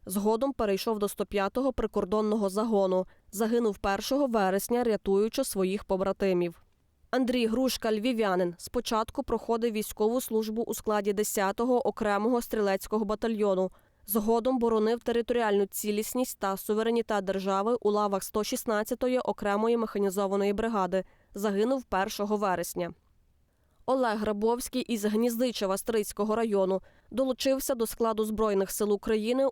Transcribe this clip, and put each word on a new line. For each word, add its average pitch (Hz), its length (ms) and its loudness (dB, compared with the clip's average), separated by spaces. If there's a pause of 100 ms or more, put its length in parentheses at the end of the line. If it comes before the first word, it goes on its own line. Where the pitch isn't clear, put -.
Згодом 220 480 0
перейшов 208 460 -2
до 202 80 0
сто 202 180 -6
п'ятого 208 480 -2
прикордонного 208 760 0
загону. 196 580 2 (240)
Загинув 220 460 0
першого 208 500 0
вересня, 220 560 2
рятуючи 214 600 0
своїх 190 400 -2
побратимів. 185 760 0 (500)
Андрій 247 360 2
Грушка, 233 440 0
львів'янин, 202 640 0
спочатку 226 680 -4
проходив 226 480 -2
військову 214 500 0
службу 220 420 -2
у - 100 -6
складі 208 400 -2
десятого 208 720 0
окремого 214 540 0
стрілецького 214 640 0
батальйону. 202 680 0 (360)
Згодом 226 520 0
боронив 226 400 2
територіальну 226 680 2
цілісність 214 720 -4
та 196 180 -2
суверенітет 220 680 0
держави 196 560 0
у 208 100 2
лавах 208 320 0
сто 214 200 -4
шістнадцятої 247 760 -2
окремої 208 580 0
механізованої 202 760 0
бригади. 196 500 0 (300)
Загинув 214 500 0
першого 208 540 -2
вересня. 175 560 -2 (920)
Олег 247 320 2
Грабовський 220 640 -2
із 214 240 -2
Гніздичева 220 720 0
Стрийського 214 580 -2
району 196 460 2 (300)
долучився 269 640 0
до 226 120 -2
складу 220 380 0
Збройних 208 460 0
сил 208 220 0
України 226 580 2